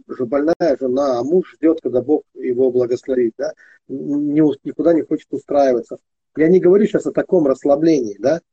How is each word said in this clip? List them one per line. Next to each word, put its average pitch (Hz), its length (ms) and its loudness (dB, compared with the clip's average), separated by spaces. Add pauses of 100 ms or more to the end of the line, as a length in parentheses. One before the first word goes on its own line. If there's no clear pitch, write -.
уже - 180 -8
больная 147 540 0
жена, 131 400 -2
а 120 40 -4
муж 170 320 -2
ждёт, 160 260 0
когда 127 200 -2
Бог 143 200 0 (140)
его 127 360 0
благословит, 123 680 -2
да? 147 160 -6 (360)
Н-, 147 440 -4
не 151 80 2
ус-, 143 220 2
никуда 147 300 0
не 160 80 2
хочет - 300 -6
устраиваться. 135 680 -2 (400)
Я 151 120 2
не 185 100 4
говорю 185 260 4
щас 151 220 -4
о 139 40 -2
таком 160 360 0
расслаблении, 143 720 0
да? 147 220 -2 (120)